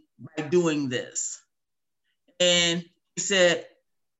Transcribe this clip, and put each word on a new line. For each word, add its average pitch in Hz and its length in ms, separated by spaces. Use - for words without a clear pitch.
by 156 60
doing 151 480
this?" - 500
And 175 460
he - 60
said, 180 420